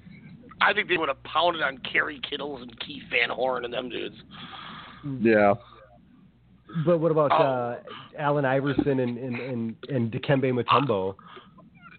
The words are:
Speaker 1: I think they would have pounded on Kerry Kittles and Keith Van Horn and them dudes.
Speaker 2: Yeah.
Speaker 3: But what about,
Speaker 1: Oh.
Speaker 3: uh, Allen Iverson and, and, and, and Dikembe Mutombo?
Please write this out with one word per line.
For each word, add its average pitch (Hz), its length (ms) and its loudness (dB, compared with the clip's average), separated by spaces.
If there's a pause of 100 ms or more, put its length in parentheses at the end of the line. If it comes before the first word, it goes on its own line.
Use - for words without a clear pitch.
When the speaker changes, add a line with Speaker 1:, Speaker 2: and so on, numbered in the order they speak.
(600)
Speaker 1:
I 202 120 4
think 196 160 -2
they 175 80 2
would 160 120 0
have 135 160 -4
pounded 165 380 0
on 135 160 -2
Kerry 151 500 -4
Kittles 143 340 -8
and 123 180 -16
Keith - 300 -12
Van 120 200 0
Horn 123 340 -2
and 120 100 -8
them 123 140 -6
dudes. 104 280 -8 (1040)
Speaker 2:
Yeah. 104 340 8 (1300)
Speaker 3:
But 170 120 4
what 160 120 2
about, 151 220 4
Speaker 1:
Oh. 156 40 4
Speaker 3:
uh, 127 400 2 (420)
Allen 147 260 2
Iverson 135 560 2
and, 120 180 -2
and, 123 200 -6
and, 117 380 -6 (120)
and 117 220 0
Dikembe 131 420 0
Mutombo? 113 640 0 (840)